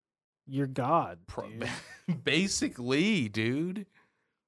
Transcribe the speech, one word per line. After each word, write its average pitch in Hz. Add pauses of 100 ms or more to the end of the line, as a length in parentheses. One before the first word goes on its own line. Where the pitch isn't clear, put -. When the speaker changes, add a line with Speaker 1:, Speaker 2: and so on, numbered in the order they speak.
(460)
Speaker 1:
You're 135
God, 131
Speaker 2:
pro-, -
Speaker 1:
dude. 117 (280)
Speaker 2:
<laughs> 156
basically, 156
dude. 143 (640)